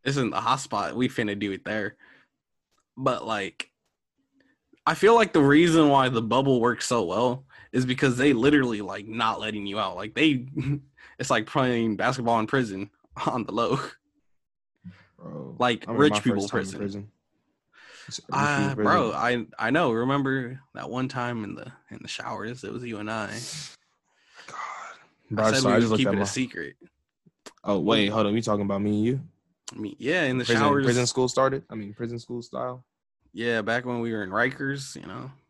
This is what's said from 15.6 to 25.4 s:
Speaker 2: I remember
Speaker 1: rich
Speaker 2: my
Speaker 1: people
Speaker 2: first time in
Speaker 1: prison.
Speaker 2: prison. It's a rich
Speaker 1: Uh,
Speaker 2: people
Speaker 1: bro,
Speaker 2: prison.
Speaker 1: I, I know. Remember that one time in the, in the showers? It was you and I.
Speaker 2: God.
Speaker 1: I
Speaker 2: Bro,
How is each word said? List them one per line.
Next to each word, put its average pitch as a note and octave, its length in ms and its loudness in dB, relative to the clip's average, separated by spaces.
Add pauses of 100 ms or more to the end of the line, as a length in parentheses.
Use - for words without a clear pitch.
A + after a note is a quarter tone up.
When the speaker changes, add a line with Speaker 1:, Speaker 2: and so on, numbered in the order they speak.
Speaker 2:
I A2+ 40 -6
remember B2+ 120 4
Speaker 1:
rich D3 80 6
Speaker 2:
my G#2 80 0
Speaker 1:
people G#2 280 0
Speaker 2:
first - 20 -8
time A2+ 100 0
in F#2+ 80 -6
Speaker 1:
prison. F#2 100 -12
Speaker 2:
prison. G2+ 320 -8 (960)
It's - 120 -12
a - 40 -14
rich - 180 -12
Speaker 1:
Uh, C#3+ 300 2
Speaker 2:
people C3 140 -2
Speaker 1:
bro, C#3 280 4
Speaker 2:
prison. A#2 460 -2
Speaker 1:
I, A2 80 -2
I A#2 40 2
know. D3 220 2
Remember C3+ 680 -2 (140)
that - 140 -10
one B2+ 200 -4
time A#2+ 360 -6
in G2+ 100 -10
the, - 160 -14 (200)
in A2 100 -16
the - 80 -16
showers? A#2 560 -10
It A2 80 -10
was B2 120 -10
you A2+ 140 -10
and G#2+ 120 -8
I. G#2+ 280 -6 (1080)
Speaker 2:
God. - 100 -16
Speaker 1:
I - 800 -14
Speaker 2:
Bro, G#2+ 180 0